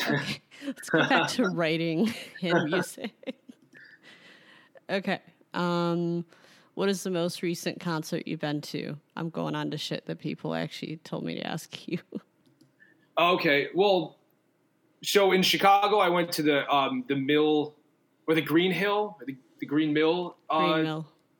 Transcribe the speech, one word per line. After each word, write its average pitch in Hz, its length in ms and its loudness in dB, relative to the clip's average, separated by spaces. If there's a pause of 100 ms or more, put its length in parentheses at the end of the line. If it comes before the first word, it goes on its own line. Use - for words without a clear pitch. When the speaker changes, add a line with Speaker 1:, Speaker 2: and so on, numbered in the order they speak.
Speaker 1:
Okay, 147 400 -4 (120)
<laughs> - 140 -16
let's - 220 -10
go 156 180 2
back 254 260 2
to 254 120 0
Speaker 2:
<laughs> 185 100 -2
Speaker 1:
writing 165 600 0 (260)
and 170 300 0
music. - 420 -4 (1800)
Okay, 190 320 -2 (320)
um, 170 720 0 (500)
what 196 140 0
is 190 140 -2
the 190 80 -4
most 175 320 -2
recent 175 380 -4
concert 160 460 -4
you've 156 140 -8
been 147 220 -4
to? - 340 -8 (200)
I'm 165 120 -6
going 160 260 -4
on 151 180 -4
to 156 40 -6
shit - 300 -8
that 160 120 -8
people 156 360 -6
actually 160 440 -6
told - 260 -10
me 82 100 -6
to - 120 -8
ask - 420 -10
<laughs> - 0 -
you. 160 100 -4 (1200)
Speaker 2:
Okay, 160 560 4
well, 185 420 4 (840)
so 196 300 4
in 185 100 6
Chicago, 196 560 4
I 190 100 4
went 175 240 2
to 160 100 -2
the, 143 320 2
um, 131 320 0
the 139 100 -2
Mill, 147 580 2 (520)
or - 80 2
the 160 80 2
Green 170 300 2
Hill, 202 520 -2
the, 135 120 -10 (240)
the 135 60 -10
Green 151 260 2
Mill, 165 440 0 (140)
uh, 160 220 2
Speaker 1:
Green 160 120 2
Mill. 156 220 -4 (320)